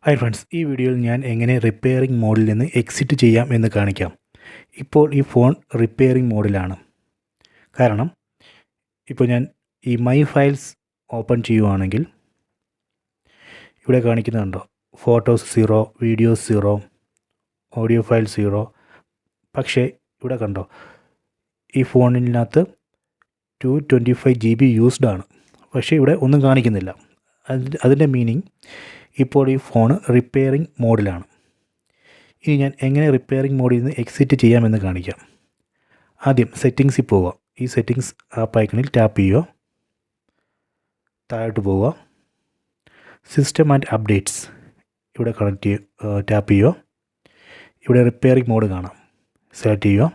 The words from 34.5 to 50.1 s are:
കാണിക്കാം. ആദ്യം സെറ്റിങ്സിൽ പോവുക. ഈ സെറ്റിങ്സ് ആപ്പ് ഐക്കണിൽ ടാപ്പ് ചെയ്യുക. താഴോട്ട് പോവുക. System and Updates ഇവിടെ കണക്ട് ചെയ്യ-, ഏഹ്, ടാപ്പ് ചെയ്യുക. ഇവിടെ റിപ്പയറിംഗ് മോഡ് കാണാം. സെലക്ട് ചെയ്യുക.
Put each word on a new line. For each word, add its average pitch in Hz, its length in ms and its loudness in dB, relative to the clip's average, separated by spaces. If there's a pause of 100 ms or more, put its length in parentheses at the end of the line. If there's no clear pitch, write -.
കാണിക്കാം. 90 400 -6 (1080)
ആദ്യം 123 300 2
സെറ്റിങ്സിൽ 135 460 0
പോവുക. 95 300 0 (280)
ഈ 127 60 -6
സെറ്റിങ്സ് 127 480 -4 (260)
ആപ്പ് 113 180 -2
ഐക്കണിൽ 110 380 -2
ടാപ്പ് 110 240 2
ചെയ്യുക. 101 280 2 (1800)
താഴോട്ട് 113 280 -6
പോവുക. 98 280 0 (1400)
System 151 380 0
and 139 200 2
Updates 107 460 -2 (840)
ഇവിടെ 117 240 -4
കണക്ട് 101 260 -4
ചെയ്യ-, 101 180 -4 (200)
ഏഹ്, 101 260 -4
ടാപ്പ് 104 220 0
ചെയ്യുക. 107 220 4 (1040)
ഇവിടെ 123 240 2
റിപ്പയറിംഗ് 123 460 0
മോഡ് 110 160 0
കാണാം. 90 280 -8 (600)
സെലക്ട് 104 280 -2
ചെയ്യുക. 101 320 2